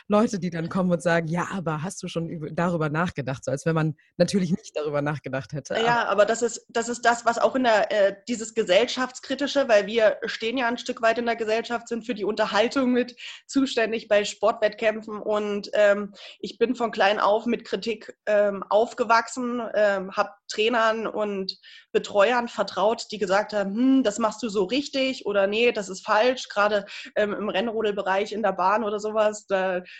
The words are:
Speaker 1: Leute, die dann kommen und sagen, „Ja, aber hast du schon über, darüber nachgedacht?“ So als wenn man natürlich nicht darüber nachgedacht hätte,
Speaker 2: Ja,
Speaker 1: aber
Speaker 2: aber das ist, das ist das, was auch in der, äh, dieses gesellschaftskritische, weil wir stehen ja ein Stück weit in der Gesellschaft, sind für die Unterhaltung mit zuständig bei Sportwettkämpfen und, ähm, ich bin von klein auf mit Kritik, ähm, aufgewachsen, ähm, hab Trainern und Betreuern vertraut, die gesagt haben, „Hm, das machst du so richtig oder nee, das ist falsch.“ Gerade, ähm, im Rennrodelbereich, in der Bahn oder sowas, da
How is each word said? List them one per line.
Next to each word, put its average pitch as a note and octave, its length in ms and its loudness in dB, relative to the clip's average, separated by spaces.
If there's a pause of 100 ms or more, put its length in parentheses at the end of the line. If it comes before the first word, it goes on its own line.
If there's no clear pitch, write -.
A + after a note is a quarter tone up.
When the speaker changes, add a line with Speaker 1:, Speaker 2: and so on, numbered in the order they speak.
Speaker 1:
Leute, G#3 320 2
die E3+ 100 -4
dann E3 200 -6
kommen F#3 200 0
und E3+ 120 2
sagen, E3+ 260 2
„Ja, E3+ 240 -2
aber D#3+ 320 -4
hast - 200 -8
du F3+ 40 -10
schon E3 220 -6
über, D#3 200 -8
darüber E3+ 400 0
nachgedacht?“ C#3+ 540 -4
So B2+ 80 -4
als C#3+ 140 -4
wenn D#3+ 100 2
man D#3 200 0 (200)
natürlich F3+ 360 2
nicht - 260 -4
darüber D3 240 -2
nachgedacht C#3 500 -6
hätte, - 240 -8
Speaker 2:
Ja, A#3 280 2
Speaker 1:
aber - 80 -2
Speaker 2:
aber G3+ 140 4
das A3+ 160 0
ist, A#3 280 -4
das A3+ 200 -2
ist A#3+ 160 -8
das, A#3 200 2
was A#3 120 2
auch A3+ 180 2
in C4 100 2
der, G#3+ 260 4
äh, G3 240 2 (120)
dieses A3+ 280 -6
gesellschaftskritische, B3 1120 0
weil G#3 180 6
wir G#3+ 400 2
stehen A3+ 320 -4
ja B3 100 0
ein A#3+ 120 -2
Stück B3 220 -8
weit A3+ 180 2
in A#3 80 -4
der A#3 80 0
Gesellschaft, A3+ 520 -4
sind A#3 180 -8
für B3 100 -6
die G#3 100 -6
Unterhaltung A3 640 2
mit B3 240 0 (300)
zuständig A#3 640 0
bei G#3 160 4
Sportwettkämpfen G#3+ 960 0
und, G#3 520 -2
ähm, G3+ 400 4 (260)
ich - 180 -10
bin A#3 180 0
von A3+ 160 -2
klein G#3 280 2
auf A3 260 2
mit A3+ 200 -2
Kritik, G#3+ 600 -8
ähm, G3+ 440 2
aufgewachsen, A#3 920 0 (140)
ähm, G3 360 0
hab G3+ 260 -2 (100)
Trainern A3+ 600 0
und G3+ 500 -4 (340)
Betreuern A3 560 2
vertraut, G#3+ 640 -2
die G#3+ 60 -8
gesagt G3+ 360 0
haben, G3 220 -2
„Hm, C4 280 4
das G#3 140 0
machst A3 240 -2
du A#3 80 -4
so G3 140 0
richtig C4 600 -2
oder G3+ 200 2
nee, A3+ 260 2
das G#3 180 -6
ist F#3+ 160 -12
falsch.“ A#3 440 2
Gerade, G#3 360 0 (300)
ähm, G#3 180 0
im G3+ 160 -4
Rennrodelbereich, G3+ 800 -2
in G#3 120 -6
der F#3+ 100 2
Bahn F#3+ 300 2
oder G#3 160 -4
sowas, G#3+ 480 0
da F#3 360 0 (160)